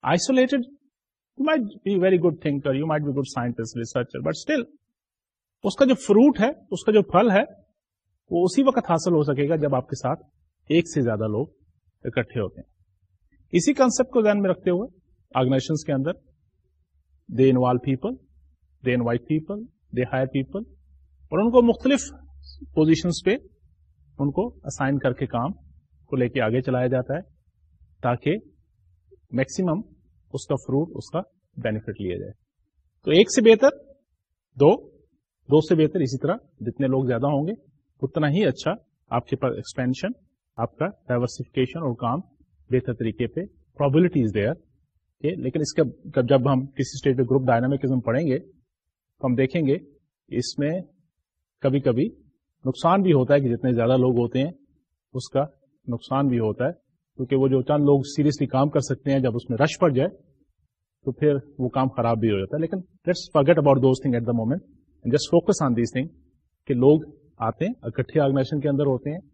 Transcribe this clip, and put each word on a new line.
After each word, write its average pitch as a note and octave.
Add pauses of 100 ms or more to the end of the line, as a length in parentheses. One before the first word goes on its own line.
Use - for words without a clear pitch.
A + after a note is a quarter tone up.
(120)
Isolated, B3+ (760)
you D4
might D4
be G3+
very F#3
good E3
thinker, C#3+
you D3+
might D#3
be C#3+
good C3+ (100)
scientist, A#2+
researcher، B2
but D#3
still C4+ (840)
اس G3
کا C#4
جو B3+
فروٹ A3+
ہے، A3+ (220)
اس F#3
کا A3
جو G#3+
پھل G3+
ہے، G3 (920)
وہ F3
اسی F#3
وقت B3+
حاصل E3+
ہو D#3
سکے C#3+
گا E3
جب C#3+
آپ B2+
کے C#3
ساتھ C3 (480)
ایک E3+
سے D3
زیادہ A2
لوگ A2 (560)
اکٹھے A#2+
ہوتے -
ہیں۔ - (720)
اسی F3+
کانسیپٹ B3+
کو A#3
ذہن G#3
میں F#3+
رکھتے F3+
ہوئے F#3 (360)
آرگنائزیشنز C3
کے D3
اندر C3+ (1300)
they C3
involve B2+ (120)
people, G#3 (680)
they B2
invite A#2+
people, G3
they -
hire C3
people، - (540)
اور D#3
ان A3+
کو B3
مختلف A#3+ (760)
پوزیشنز D#3+ (120)
پہ G3+ (840)
ان C#3+
کو G3
اسائن C#3
کر B2+
کے C3
کام A#2+ (540)
کو -
لے B2
کے B2+
آگے A#2
چلایا B2+
جاتا B2+
ہے E3 (800)
تاکہ C3 (960)
میکسیمم E3 (520)
اس C#3+
کا C#3+
فروٹ، C#3
اس -
کا E3+ (360)
بینیفٹ A2
لیا F2+
جائے۔ F#2+ (720)
تو D3+
ایک F#3+
سے C4
بہتر A3+ (880)
دو، D3+ (600)
دو D3+
سے E3
بہتر، D#3
اسی C3
طرح D#3+ (240)
جتنے A#2+
لوگ C3
زیادہ A#2+
ہوں D3
گے G3 (500)
اتنا D3
ہی F#3
اچھا D3+ (380)
آپ A#2+
کے C3+
پاس B2+
ایکسپینشن، B2+ (480)
آپ -
کا D3+
ڈائیورسفیکیشن B2+
اور C3+
کام B2 (500)
بہتر B2
طریقے A2+
پہ، D#3+ (420)
probability D#3
is G#2
there B2+ (640)
کہ، E3
لیکن C3
اس D3
کا C3+
جب B2
ہم C3
کسی -
اسٹیج C3
پہ C3+
گروپ B2+
ڈائنامکزم B2+
پڑھیں A#2
گے C3 (800)
تو C3
ہم B2
دیکھیں C3
گے C#3 (520)
اس -
میں D#3 (800)
کبھی C#3
کبھی C3 (560)
نقصان E3+
بھی F#3
ہوتا C3
ہے C#3+
کہ A#2+
جتنے B2+
زیادہ A#2+
لوگ B2+
ہوتے A#2+
ہیں D3+ (600)
اس B2+
کا C#3 (420)
نقصان C3+
بھی A#2+
ہوتا A2
ہے، E3 (440)
کیونکہ C3
وہ C3+
جو C3
چند D3
لوگ C#3+
سیریسلی C#3+
کام C3+
کر D3
سکتے C3+
ہیں C3+
جب B2
اس -
میں A#2
رش D3+
پڑ F3
جائے C#3 (960)
تو C3
پھر D3 (260)
وہ B2+
کام C3
خراب A#2
بھی A2
ہو G2
جاتا G2
ہے۔ D#3+
لیکن E3
let's -
forget D3+
about C#3
those C3
things A#2+
at A#2
the A#2+
moment A#2+
and -
just -
focus E3+
on B2
these A#2
things - (420)
کہ C#3
لوگ C#3+ (240)
آتے A#2
ہیں، A#3
اکٹھے A#2+
آرگنائزیشن C#3
کے C#3+
اندر C#3
ہوتے C#3
ہیں D#3 (140)